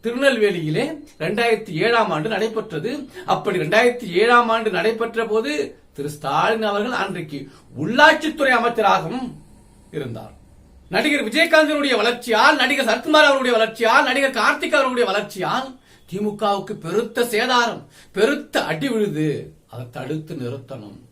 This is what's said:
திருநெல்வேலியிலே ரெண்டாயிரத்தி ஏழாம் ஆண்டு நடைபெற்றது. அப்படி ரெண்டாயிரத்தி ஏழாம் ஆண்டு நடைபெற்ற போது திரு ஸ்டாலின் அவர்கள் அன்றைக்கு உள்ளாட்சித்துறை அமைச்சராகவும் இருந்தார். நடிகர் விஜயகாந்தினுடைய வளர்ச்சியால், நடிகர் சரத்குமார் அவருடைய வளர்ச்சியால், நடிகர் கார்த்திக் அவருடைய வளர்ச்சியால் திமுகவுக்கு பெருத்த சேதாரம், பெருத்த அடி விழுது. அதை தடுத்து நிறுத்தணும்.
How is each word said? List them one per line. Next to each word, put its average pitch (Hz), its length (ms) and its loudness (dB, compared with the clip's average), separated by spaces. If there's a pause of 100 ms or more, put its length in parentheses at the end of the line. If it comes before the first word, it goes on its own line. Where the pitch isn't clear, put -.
திருநெல்வேலியிலே 226 960 0 (200)
ரெண்டாயிரத்தி 214 520 -2
ஏழாம் 202 400 0
ஆண்டு 151 180 -2
நடைபெற்றது. 214 800 -4 (180)
அப்படி 185 320 0
ரெண்டாயிரத்தி 214 520 2
ஏழாம் 233 380 4
ஆண்டு 220 220 0
நடைபெற்ற 220 560 -2
போது 240 520 -2 (140)
திரு 147 180 -8
ஸ்டாலின் 180 520 0
அவர்கள் 208 300 -2
அன்றைக்கு 165 580 -6 (300)
உள்ளாட்சித்துறை 294 680 4
அமைச்சராகவும் 233 840 0 (560)
இருந்தார். 120 420 -10 (560)
நடிகர் 285 360 0
விஜயகாந்தினுடைய 294 720 2
வளர்ச்சியால், 240 600 2
நடிகர் 262 280 0
சரத்குமார் 302 400 4
அவருடைய 262 320 4
வளர்ச்சியால், 226 480 4
நடிகர் 262 260 0
கார்த்திக் 254 440 0
அவருடைய 254 300 2
வளர்ச்சியால் 202 760 -4 (340)
திமுகவுக்கு 208 600 -2
பெருத்த 208 500 -2
சேதாரம், 240 640 0 (280)
பெருத்த 262 520 0
அடி 160 240 -2
விழுது. 156 640 -2 (140)
அதை 120 240 -14
தடுத்து 151 440 -10
நிறுத்தணும். 117 640 -12 (140)